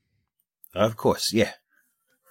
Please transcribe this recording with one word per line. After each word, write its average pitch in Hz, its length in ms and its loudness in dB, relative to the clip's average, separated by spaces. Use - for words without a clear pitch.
Of 113 220 0
course, - 360 0
yeah. 107 200 2